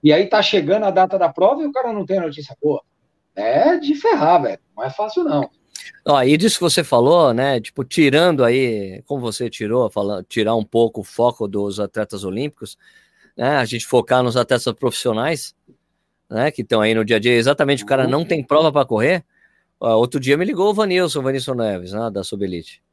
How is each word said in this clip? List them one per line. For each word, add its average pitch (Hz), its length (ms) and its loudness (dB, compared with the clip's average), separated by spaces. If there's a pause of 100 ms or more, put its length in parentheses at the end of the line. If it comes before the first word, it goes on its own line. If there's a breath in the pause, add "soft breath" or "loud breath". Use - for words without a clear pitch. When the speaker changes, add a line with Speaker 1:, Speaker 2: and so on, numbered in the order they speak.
Speaker 1:
E 151 100 6
aí 185 140 4
tá - 160 2
chegando 190 420 0
a 196 60 2
data 185 280 2
da 175 100 2
prova 214 340 2
e 302 40 -4
o 285 60 -6
cara 240 200 -4
não 202 120 -6
tem 185 160 -2
notícia 147 420 -10
boa. 143 200 0 (520)
É 240 440 2
de 294 160 -2
ferrar, 180 480 2
velho. 107 160 -4 (180)
Não 110 80 -10
é 135 60 -6
fácil, 214 340 -4
não. 151 240 -2 (580 loud breath)
Speaker 2:
Ó, 139 160 4
e 139 140 4
disso 196 220 2
que - 60 -4
você 170 180 0
falou, 139 520 4
né, 131 260 0
tipo, 127 240 -10
tirando 147 600 4
aí, 117 600 0
como 143 140 -6
você 120 300 -6
tirou, 113 400 -2
fala-, 101 380 -4
tirar 110 260 0
um 110 100 0
pouco 113 360 0
o 101 40 -10
foco - 420 -2
dos 101 320 -6
atletas 104 460 -6
olímpicos, 110 520 -8 (600 soft breath)
né, 131 220 -2
a 127 60 0
gente 113 220 -8
focar 127 360 2
nos 123 140 0
atletas 123 380 0
profissionais, 127 800 -4 (760)
né, 123 220 -2
que 123 140 -8
tão 110 160 0
aí 110 140 2
no 110 100 0
dia 113 120 0
a 107 40 2
dia, 120 140 2
exatamente, 139 500 0
o - 20 -16
cara 131 180 0
Speaker 1:
Uhum. 123 60 0
Speaker 2:
não 151 140 0
tem 165 180 -4
prova 151 300 2
pra 143 120 2
correr. 131 400 0 (540)
Ó, 113 180 0
outro 123 220 2
dia 135 180 2
me 170 80 -2
ligou 202 260 0
o 208 40 0
Vanilson, 180 460 0
o - 20 -6
Vanilson 135 320 -4
Neves, 98 380 -4
né, 113 180 -4
da 98 140 -6
Subelite 92 580 -8 (100)